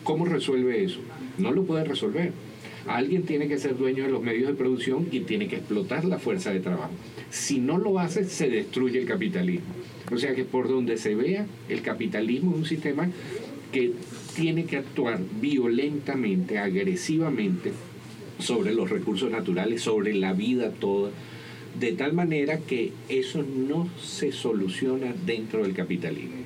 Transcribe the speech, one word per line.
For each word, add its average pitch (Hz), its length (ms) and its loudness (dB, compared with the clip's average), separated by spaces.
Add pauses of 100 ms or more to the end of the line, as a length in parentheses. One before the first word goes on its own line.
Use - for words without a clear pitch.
¿Cómo 156 200 2
resuelve 127 600 4
eso? 90 160 -2 (380)
No 196 140 2
lo 185 120 4
puede 160 200 2
resolver. 143 480 0 (540)
Alguien 160 380 2
tiene 151 220 0
que 143 120 0
ser 131 180 0
dueño 135 280 2
de 139 60 2
los 117 120 2
medios 120 260 2
de 139 60 0
producción 131 580 2
y 127 80 0
tiene 104 280 0
que 90 80 -4
explotar 107 480 -2
la 180 140 2
fuerza 104 320 0
de 95 100 2
trabajo. 87 320 -2 (380)
Si - 280 0
no 143 200 4
lo 202 220 2
hace, 180 240 0
se 165 240 0
destruye 120 520 2
el 120 60 -2
capitalismo. 90 600 0 (440)
O 120 80 0
sea 131 160 0
que 127 100 0
por 127 240 0
donde 120 280 2
se 107 180 0
vea, 185 320 2 (220)
el - 140 -2
capitalismo 123 720 0
es 156 60 2
un 160 80 0
sistema 156 420 0 (640)
que - 220 2 (420)
tiene 165 300 2
que 143 140 -2
actuar 120 420 -2 (200)
violentamente, 123 1160 2
agresivamente 101 1120 0 (680)
sobre 113 360 2
los 185 160 2
recursos 107 400 0
naturales, 98 520 0
sobre 107 320 2
la 95 180 2
vida 113 380 2
toda, 101 400 0 (680)
de 120 140 0
tal 147 220 0
manera 156 440 2
que 120 340 -2 (160)
eso 135 360 0
no 135 440 0 (140)
se - 300 -2
soluciona 123 800 0 (120)
dentro 110 360 -2
del 95 120 0
capitalismo. 87 720 -4